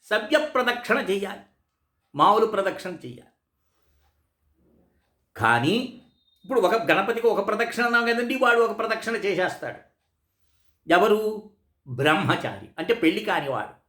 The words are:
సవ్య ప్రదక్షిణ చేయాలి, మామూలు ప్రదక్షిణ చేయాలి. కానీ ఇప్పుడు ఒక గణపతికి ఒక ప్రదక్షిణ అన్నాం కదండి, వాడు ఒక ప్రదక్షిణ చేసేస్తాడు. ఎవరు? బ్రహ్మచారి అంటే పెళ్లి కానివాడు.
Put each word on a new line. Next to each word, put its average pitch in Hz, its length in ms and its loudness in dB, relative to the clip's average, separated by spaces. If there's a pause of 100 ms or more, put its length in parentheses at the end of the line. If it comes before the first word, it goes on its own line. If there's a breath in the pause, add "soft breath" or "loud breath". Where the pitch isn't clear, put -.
సవ్య 226 340 0
ప్రదక్షిణ 254 600 0
చేయాలి, 196 420 -4 (720)
మామూలు 202 320 6
ప్రదక్షిణ 190 440 -4
చేయాలి. 127 420 -16 (2000)
కానీ 127 640 0 (440)
ఇప్పుడు 233 160 0
ఒక 185 140 2
గణపతికి 202 520 0
ఒక 196 200 0
ప్రదక్షిణ 226 380 -2
అన్నాం 233 220 0
కదండి, 240 280 -2
వాడు 240 260 2
ఒక 220 180 0
ప్రదక్షిణ 220 380 -4
చేసేస్తాడు. 175 600 -4 (1120)
ఎవరు? 214 580 2 (360)
బ్రహ్మచారి 143 840 -2 (100)
అంటే 180 160 0
పెళ్లి 196 300 0
కానివాడు. 143 440 -4 (200)